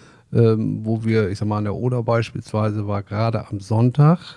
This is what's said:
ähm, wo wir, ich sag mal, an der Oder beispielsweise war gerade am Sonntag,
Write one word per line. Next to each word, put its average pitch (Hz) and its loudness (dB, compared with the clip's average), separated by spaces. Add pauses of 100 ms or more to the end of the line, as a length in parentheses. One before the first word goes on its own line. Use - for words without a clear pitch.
(320)
ähm, 110 2
wo 110 -2
wir, 110 0
ich 104 -6
sag 104 -4
mal, 104 -2
an 104 -2
der 101 -4
Oder 123 -4
beispielsweise 110 -2
war 104 -4
gerade 110 -4
am 101 -8
Sonntag, 127 4 (180)